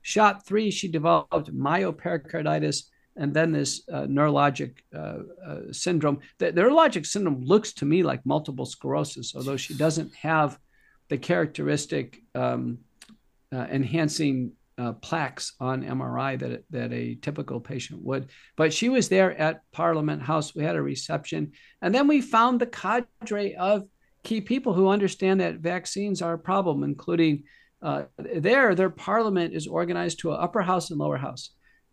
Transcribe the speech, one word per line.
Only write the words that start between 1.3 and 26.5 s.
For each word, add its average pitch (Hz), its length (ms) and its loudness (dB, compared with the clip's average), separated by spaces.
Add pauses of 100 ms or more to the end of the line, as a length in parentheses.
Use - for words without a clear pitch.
myopericarditis 151 1300 -2 (300)
and 143 160 -2
then 160 200 2
this, 147 400 -2
uh, 143 160 -4
neurologic, 143 720 2 (120)
uh, - 280 -10 (280)
uh, 73 240 -12
syndrome. 151 480 0 (200)
The, 175 120 2
the 170 100 4
neurologic 254 440 6
syndrome 165 360 -2
looks 190 320 4
to - 120 -4
me 160 160 4
like 135 240 0
multiple 143 400 -2
sclerosis, 135 680 -4
although 135 200 -4
she 147 200 -8
doesn't 156 400 0
have 151 420 2 (520)
the 143 100 -2
characteristic, 147 1000 -2 (140)
um, 123 460 -2 (720)
uh, 127 160 -6
enhancing, 139 840 0 (260)
uh, 120 140 -4
plaques - 640 -6
on 131 240 -2
M 131 180 -6
R 123 160 -6
I 131 200 -2
that, 123 340 -8
that 120 200 -6
a 120 300 -6
typical 143 380 -8
patient 135 420 -12
would. 135 280 -6 (260)
But 156 180 2
she 226 160 0
was 254 200 4
there 190 300 4
at 160 220 0 (100)
Parliament 151 520 0
House. 151 320 -2
We 151 80 -4
had 165 120 0
a 151 60 0
reception. 147 720 -4 (320)
And 185 100 2
then 277 140 4
we 294 120 6
found 240 400 4
the 240 60 0
cadre 214 880 -4
of 196 340 0 (360)
key 226 180 -2
people 240 320 0
who 190 140 6
understand 190 540 2
that 165 180 -2
vaccines 180 600 -4
are 170 120 -2
a 165 60 -4
problem, 180 440 0